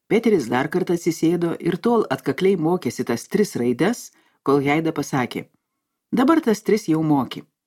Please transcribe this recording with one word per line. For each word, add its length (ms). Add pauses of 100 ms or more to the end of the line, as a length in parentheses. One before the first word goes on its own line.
Peteris 400
dar 200
kartą 260
atsisėdo 640
ir 180
tol 320
atkakliai 480
mokėsi 460
tas 240
tris 260
raides, 560 (320)
kol 160
Heida 340
pasakė: 540 (640)
„Dabar 280
tas 220
tris 260
jau 140
moki.“ 420 (220)